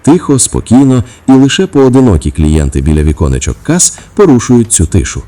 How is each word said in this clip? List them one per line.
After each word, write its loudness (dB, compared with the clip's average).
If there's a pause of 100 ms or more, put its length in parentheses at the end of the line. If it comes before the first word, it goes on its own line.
Тихо, 0
спокійно, 0 (240)
і 4
лише 2
поодинокі 2
клієнти -2
біля 0
віконечок -2
кас -4 (160)
порушують 2
цю -2
тишу. -4